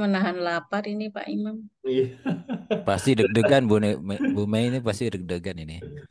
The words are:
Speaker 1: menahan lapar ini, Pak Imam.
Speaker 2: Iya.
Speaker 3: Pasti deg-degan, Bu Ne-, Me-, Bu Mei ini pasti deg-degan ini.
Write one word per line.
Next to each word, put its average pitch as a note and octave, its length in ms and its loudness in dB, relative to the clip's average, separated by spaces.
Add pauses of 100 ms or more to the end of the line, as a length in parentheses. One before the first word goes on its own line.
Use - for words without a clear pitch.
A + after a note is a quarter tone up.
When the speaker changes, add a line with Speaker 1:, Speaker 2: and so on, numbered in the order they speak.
Speaker 1:
menahan F#3+ 340 2 (100)
lapar E3+ 360 -2 (100)
ini, G#3+ 120 -6 (100)
Pak - 100 -8 (100)
Imam. G#3+ 220 -4 (300)
Speaker 2:
Iya. - 180 2 (800)
Speaker 3:
Pasti C3+ 320 2
deg-degan, A#2 500 6
Bu G#2+ 140 6
Ne-, G#2 240 2
Me-, G2 140 -4 (140)
Bu G#2 160 0
Mei A2 200 2
ini C3 160 -2
pasti G#2 160 0 (100)
deg-degan F2+ 500 -6
ini. D#2+ 140 -10 (340)